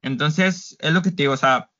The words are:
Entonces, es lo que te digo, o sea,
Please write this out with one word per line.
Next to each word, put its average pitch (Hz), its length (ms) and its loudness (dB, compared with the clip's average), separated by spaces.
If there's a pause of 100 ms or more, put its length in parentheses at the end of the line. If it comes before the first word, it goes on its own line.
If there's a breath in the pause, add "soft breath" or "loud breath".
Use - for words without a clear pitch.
Entonces, 156 760 -2
es 156 120 0
lo 175 100 2
que 180 80 0
te 165 140 -2
digo, 139 80 2
o 131 60 -2
sea, 131 420 2